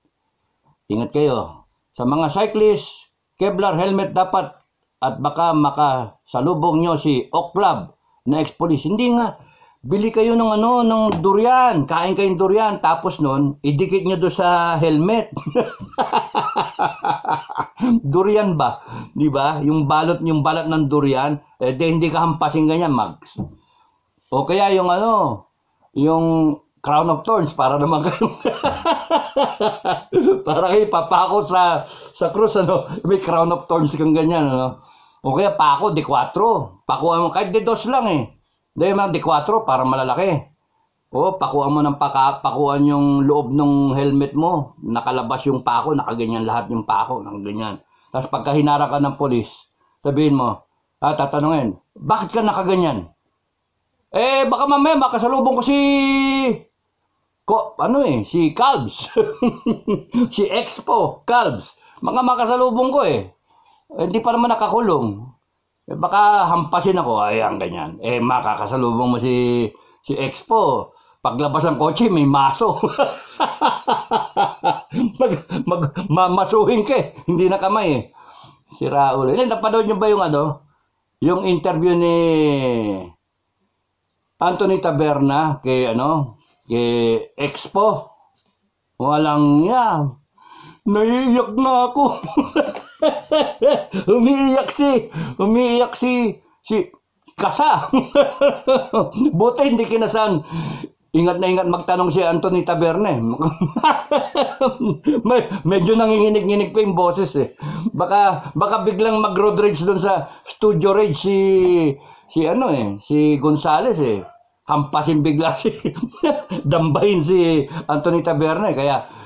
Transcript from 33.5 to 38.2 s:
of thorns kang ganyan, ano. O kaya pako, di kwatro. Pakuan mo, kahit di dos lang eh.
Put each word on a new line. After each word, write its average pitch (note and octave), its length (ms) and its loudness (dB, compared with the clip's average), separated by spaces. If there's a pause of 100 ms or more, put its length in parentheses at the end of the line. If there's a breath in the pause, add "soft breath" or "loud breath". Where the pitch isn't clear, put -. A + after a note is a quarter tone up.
of - 160 -8
thorns D#3 240 0
kang D#3 160 2
ganyan, D#3 400 2
ano. B2+ 320 -4 (400 soft breath)
O C3+ 100 -2
kaya F#3+ 220 2
pako, D3+ 400 2
di D3+ 80 0
kwatro. C#3+ 800 -2
Pakuan E3 400 0
mo, D#3+ 80 0
kahit F#3 240 -2
di G#3+ 80 2
dos A3+ 240 -2
lang B3+ 240 0
eh. C#3 120 0 (520)